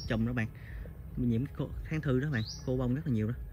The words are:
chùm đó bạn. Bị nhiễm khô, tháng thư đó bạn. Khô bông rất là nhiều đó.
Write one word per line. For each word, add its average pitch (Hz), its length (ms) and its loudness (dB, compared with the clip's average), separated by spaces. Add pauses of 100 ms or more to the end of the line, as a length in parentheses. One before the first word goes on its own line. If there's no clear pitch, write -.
chùm 113 180 4
đó 123 60 0
bạn. 113 160 0 (680)
Bị 131 100 2
nhiễm 120 200 4
khô, - 220 -4 (220)
tháng 156 100 0
thư 131 200 4
đó 147 120 2
bạn. 113 100 2 (240)
Khô 127 100 2
bông 123 180 2
rất 160 120 -2
là 139 60 2
nhiều 107 160 4
đó. 120 60 0 (180)